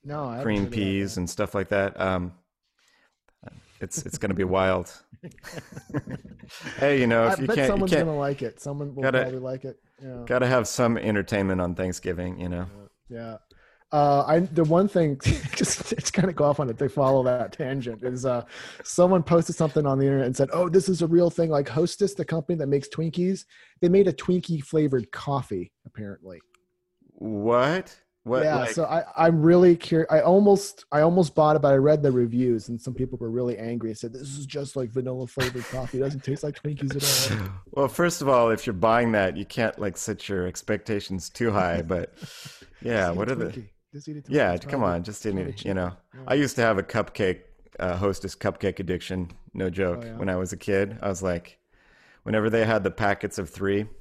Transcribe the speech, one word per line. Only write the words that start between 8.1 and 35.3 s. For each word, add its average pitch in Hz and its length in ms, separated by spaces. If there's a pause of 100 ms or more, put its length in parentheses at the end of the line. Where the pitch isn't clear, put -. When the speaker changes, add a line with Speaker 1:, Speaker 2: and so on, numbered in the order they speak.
Speaker 1:
like 139 240
it. 113 180
Someone 143 320
will 135 100
Speaker 2:
gotta, 127 200
Speaker 1:
probably 127 160
like 131 260
it. 127 140 (220)
Yeah. 127 260
Speaker 2:
gotta 127 200
have 123 200
some 117 300
entertainment 98 640
on 90 140
Thanksgiving, 90 680
you 90 100
know? 90 180 (420)
Speaker 1:
Yeah. 123 80
Yeah. 113 200 (540)
Uh, 143 360
I, 160 140
the 165 220
one 170 240
thing, 156 320
<laughs> - 40 (320)
just, - 380
it's - 180
gonna 180 220
go 147 120
off 143 140
on 135 100
it 110 80
to 143 120
follow 135 340
that 123 300
tangent, 127 500
is, 127 220
uh, 120 180 (400)
someone 180 400
posted 170 320
something 156 320
on 135 100
the 135 80
internet 135 220
and 127 100
said, 139 160
"Oh, 175 160
this 180 200
is 170 120
a 165 60
real 170 240
thing." 165 180
Like, 143 200
Hostess, 175 440
the 156 120
company 165 340
that 139 80
makes 143 220
Twinkies, 180 560 (360)
they 175 80
made 190 180
a 160 60
Twinkie 175 500
flavored 143 480
coffee, 127 600 (140)
apparently. 92 540 (760)
Speaker 2:
What? 117 800 (280)
What, 127 200
Speaker 1:
Yeah, 151 180
Speaker 2:
like 120 100
Speaker 1:
so 165 140
I, 160 180 (120)
I'm 165 240
really 175 380
curi-, 160 320
I 156 120
almost, 196 680
I 151 100
almost 170 340
bought 151 200
it, 151 60
but 143 100
I 139 60
read 151 240
the 139 100
reviews, 120 580
and 117 120
some 123 140
people 127 240
were 117 100
really 120 260
angry 113 360
and 107 60
said, 117 160
"This 135 220
is 139 120
just 139 280
like 127 140
vanilla 127 380
flavored 127 400